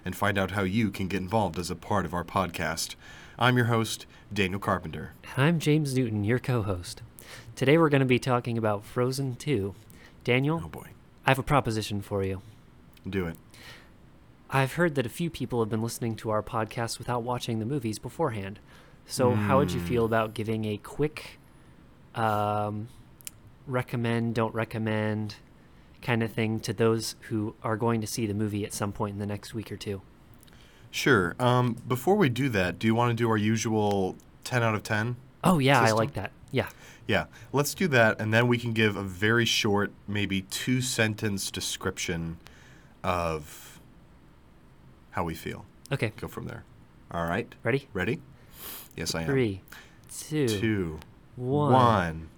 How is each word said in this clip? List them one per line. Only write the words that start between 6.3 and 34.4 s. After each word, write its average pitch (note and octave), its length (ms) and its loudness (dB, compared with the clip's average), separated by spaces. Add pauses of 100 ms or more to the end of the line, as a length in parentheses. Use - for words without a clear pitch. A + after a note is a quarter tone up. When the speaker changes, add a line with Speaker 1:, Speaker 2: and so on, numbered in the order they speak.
Speaker 2:
co-host. G2 640 -2 (520)
Today C3+ 240 6
we're E3 100 6
gonna C#3 160 6
be B2 140 6
talking A#2+ 400 0
about G#2+ 260 0
Frozen B2+ 520 -2
two. G2+ 400 -2 (480)
Daniel, C#3 400 2
Speaker 1:
Oh E3 40 -12
boy. - 200 -16 (360)
Speaker 2:
I - 60 4
have - 80 4
a B2+ 60 -4
proposition A2 580 0
for G2 220 -2
you. F#2+ 180 -4 (680)
Speaker 1:
Do F#2+ 200 -2
it. E2 80 -8 (1120)
Speaker 2:
I've C3+ 220 2
heard E3 240 0
that B2+ 100 0
a - 20 -6
few E3+ 220 -4
people B2 300 -4
have A2 100 0
been A2 120 0
listening A2+ 340 -4
to A2+ 140 -6
our G#2+ 120 0
podcast A2+ 560 -4
without B2 240 -2
watching A#2+ 380 -4
the G#2+ 60 -2
movies A2+ 340 -4
beforehand. A2 580 -4 (520)
So B2 240 4
how G#2+ 220 4
would D3 160 4
you - 80 -2
Speaker 1:
Hmm. E2+ 60 -6
Speaker 2:
feel A#2 180 2
about A2 300 2
giving A2 320 -4
a G#2 100 -2
quick, - 640 -6 (760)
um, G#2 760 0 (800)
recommend, A#2 680 0
don't A2+ 200 0
recommend G#2+ 840 -2 (680)
kind A#2 200 0
of A2 80 -2
thing A2 300 -2
to A2 140 -4
those A2+ 420 2 (140)
who G#2+ 320 -2
are A2 160 -2
going A#2 240 0
to G#2 40 -6
see A2 200 -4
the G2+ 80 0
movie G#2 320 -2
at - 80 -10
some G2+ 180 -2
point G2+ 220 -4
in G2+ 40 -8
the G#2 60 -4
next G2+ 300 -8
week A2 180 -8
or G2+ 60 -10
two? G2 240 -6 (880)
Speaker 1:
Sure. F#2+ 500 4
Um, B2 380 4 (100)
before C3 280 2
we F#3+ 120 4
do B2+ 220 0
that, F#2 280 2
do - 80 0
you A2 80 6
wanna A#2+ 200 2
do A2+ 160 2
our A2 80 4
usual G#2 760 2 (300)